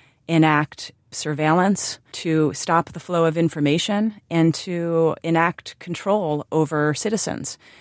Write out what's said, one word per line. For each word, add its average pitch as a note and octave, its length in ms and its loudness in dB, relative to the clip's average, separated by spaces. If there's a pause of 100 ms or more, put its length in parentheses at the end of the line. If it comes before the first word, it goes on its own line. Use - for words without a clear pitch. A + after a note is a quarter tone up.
(280)
enact D#3 640 2 (200)
surveillance, D#3+ 880 0 (120)
to D#3 420 0
stop E3 380 0
the E3+ 80 -14
flow E3+ 240 -2
of D#3+ 140 2
information, E3+ 800 0 (140)
and E3 240 4
to E3+ 720 -2
enact E3 560 -2
control F3 720 -2
over D3+ 420 0
citizens. - 640 -4 (240)